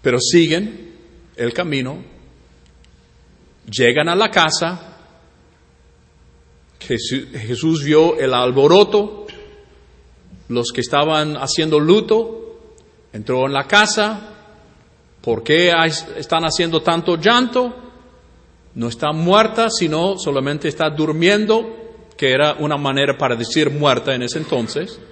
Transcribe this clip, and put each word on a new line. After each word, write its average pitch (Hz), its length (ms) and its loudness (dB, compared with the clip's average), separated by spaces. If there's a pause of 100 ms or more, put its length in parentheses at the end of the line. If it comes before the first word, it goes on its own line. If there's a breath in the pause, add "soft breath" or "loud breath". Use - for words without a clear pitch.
Pero 127 180 0
siguen 170 760 0 (400)
el 120 180 -4
camino, 151 500 -6 (1700)
llegan 123 400 2
a 170 60 0
la 214 140 2
casa, 175 680 -2 (1800)
Jesu-, 131 540 -6
Jesús 123 500 -2
vio 156 340 4
el 131 160 0
alboroto, 156 920 4 (1200)
los 120 220 -4
que 131 100 -4
estaban 151 560 0
haciendo 151 420 0
luto, 214 800 0 (540)
entró 127 320 -2
en 139 80 -4
la 139 140 -2
casa. 208 600 0 (960)
"¿Por 117 220 -2
qué 170 280 4
hay-, 165 200 2 (260)
están 165 260 -2
haciendo 165 380 -2
tanto 170 360 0
llanto? 240 580 0 (1000)
No 117 140 -4
está 117 240 -4
muerta, 214 580 2
sino 180 480 -2
solamente 143 500 -4
está 156 220 -2
durmiendo", 180 1160 0 (100)
que 135 140 2
era 143 280 2
una 147 180 -2
manera 139 400 0
para 127 180 0
decir 117 340 0
muerta 139 460 0
en 123 80 -4
ese 123 160 -6
entonces. 147 600 -6 (120)